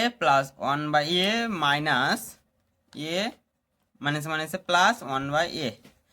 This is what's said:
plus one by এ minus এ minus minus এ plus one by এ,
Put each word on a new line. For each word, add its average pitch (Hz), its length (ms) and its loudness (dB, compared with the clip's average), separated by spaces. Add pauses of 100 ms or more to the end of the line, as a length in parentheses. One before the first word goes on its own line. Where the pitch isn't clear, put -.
(180)
plus 139 280 4 (260)
one 147 120 -2 (100)
by 147 100 4 (220)
এ 208 40 2 (340)
minus 147 560 2 (960)
এ 180 40 0 (840)
minus 147 280 -2
minus 156 240 -4
এ - 20 -12 (100)
plus 185 280 4 (200)
one 139 180 -4
by 156 120 2 (200)
এ, - 20 -2 (440)